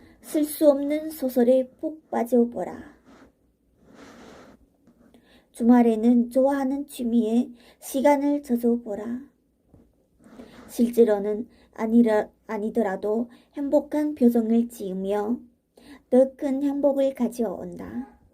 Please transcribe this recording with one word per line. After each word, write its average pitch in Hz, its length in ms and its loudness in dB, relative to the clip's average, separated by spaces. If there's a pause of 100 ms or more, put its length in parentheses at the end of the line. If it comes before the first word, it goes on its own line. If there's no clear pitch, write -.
(200)
쓸 302 240 -2
수 302 240 2
없는 285 420 0
소설에 254 580 2 (100)
푹 - 320 -10
빠져보라. 233 840 -2 (2500)
주말에는 240 800 4
좋아하는 277 580 0
취미에 233 600 -2 (300)
시간을 285 640 0
젖어보라. 233 880 -4 (1400)
실제로는 214 760 0 (280)
아니라, 220 540 2 (180)
아니더라도 214 840 -4 (240)
행복한 294 600 -2
표정을 233 540 2
지으며 202 680 -6 (720)
더 262 260 4
큰 269 260 -4
행복을 277 520 0
가져온다. 202 1040 -8 (160)